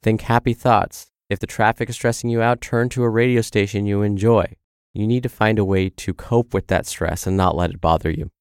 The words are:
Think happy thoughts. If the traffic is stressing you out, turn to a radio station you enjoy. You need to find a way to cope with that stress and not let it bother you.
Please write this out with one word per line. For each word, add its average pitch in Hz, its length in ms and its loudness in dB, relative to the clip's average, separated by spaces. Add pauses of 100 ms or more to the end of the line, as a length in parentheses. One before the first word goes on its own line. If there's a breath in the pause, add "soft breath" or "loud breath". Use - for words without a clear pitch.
Think 110 160 2
happy 117 340 0
thoughts. - 560 0 (180)
If 101 120 -4
the - 80 -8
traffic 113 400 0
is 120 80 -10
stressing 120 340 -2
you 117 120 0
out, 120 180 0
turn 120 300 -2
to 123 120 -2
a 117 80 2
radio 120 300 2
station 101 460 -2
you 101 160 0
enjoy. 104 520 2 (400)
You 104 100 -4
need 120 200 0
to 123 40 -2
find 110 300 2
a 104 60 2
way 95 240 2
to - 260 -6
cope - 400 -2
with 95 140 -2
that 92 180 0
stress 85 400 -4
and 95 100 0
not 92 200 2
let 87 140 0
it 85 100 -12
bother 82 320 2
you. 78 180 -6 (100)